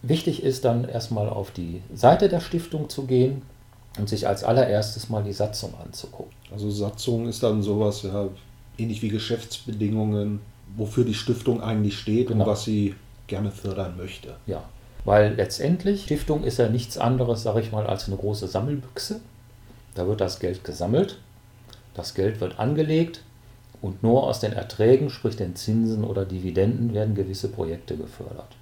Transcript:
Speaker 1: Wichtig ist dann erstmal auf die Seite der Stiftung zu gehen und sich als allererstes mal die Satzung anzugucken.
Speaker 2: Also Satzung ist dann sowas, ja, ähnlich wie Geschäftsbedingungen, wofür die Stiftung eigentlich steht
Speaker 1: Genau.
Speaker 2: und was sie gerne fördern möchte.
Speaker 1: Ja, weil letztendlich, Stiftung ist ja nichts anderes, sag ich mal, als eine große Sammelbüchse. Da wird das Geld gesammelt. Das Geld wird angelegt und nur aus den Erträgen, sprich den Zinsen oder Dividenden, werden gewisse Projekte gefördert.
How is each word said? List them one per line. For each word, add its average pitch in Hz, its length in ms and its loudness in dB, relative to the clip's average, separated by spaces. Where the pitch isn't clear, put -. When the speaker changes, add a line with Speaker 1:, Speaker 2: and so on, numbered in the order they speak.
Speaker 1:
Wichtig 160 420 0
ist 131 200 0
dann 120 240 4
erstmal 110 400 -2
auf 104 220 -6
die 87 320 -8
Seite 170 360 6
der 170 120 2
Stiftung 165 480 -4
zu 135 180 -6
gehen 131 360 4
und 104 100 -2
sich 107 200 0
als 98 160 0
allererstes 107 640 2
mal 107 160 0
die 101 80 -4
Satzung 101 500 -4
anzugucken. - 500 -14
Speaker 2:
Also 104 180 -6
Satzung 104 580 -2
ist 113 140 -4
dann 107 200 4
sowas, 104 400 2
ja, 98 260 -2
ähnlich 113 240 -4
wie 110 60 0
Geschäftsbedingungen, 107 1300 -2
wofür 110 280 0
die 107 100 0
Stiftung 120 480 0
eigentlich 107 360 0
steht 113 300 2
Speaker 1:
Genau. 107 160 4
Speaker 2:
und 107 60 4
was 104 140 0
sie 104 300 0
gerne 101 240 -2
fördern 92 460 -6
möchte. 90 400 -12
Speaker 1:
Ja, 85 160 -6
weil 104 300 8
letztendlich, 175 720 2
Stiftung 151 400 0
ist 123 140 0
ja 117 100 6
nichts 120 300 0
anderes, 120 440 2
sag 113 140 0
ich 110 160 0
mal, 107 140 -2
als 98 200 -2
eine 98 100 -2
große 104 320 -2
Sammelbüchse. 139 720 -4
Da 90 120 -2
wird 107 140 0
das 90 180 0
Geld 90 260 -4
gesammelt. 110 540 0
Das - 200 -10
Geld 104 260 0
wird - 180 -4
angelegt 156 640 0
und 95 200 -6
nur 117 220 6
aus - 160 -2
den 107 120 -2
Erträgen, 127 580 4
sprich 110 260 -4
den 90 200 -4
Zinsen 110 480 2
oder 98 200 -2
Dividenden, 95 680 0
werden 107 200 2
gewisse 98 340 -2
Projekte 82 480 -6
gefördert. - 640 -12